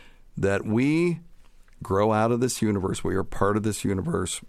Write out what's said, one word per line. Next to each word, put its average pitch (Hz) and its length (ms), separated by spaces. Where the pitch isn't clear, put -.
that 98 300
we 151 560
grow 104 300
out 110 200
of 120 80
this 123 220
universe. 101 420
We 90 100
are 95 100
part 104 340
of 104 40
this 107 220
universe. 95 640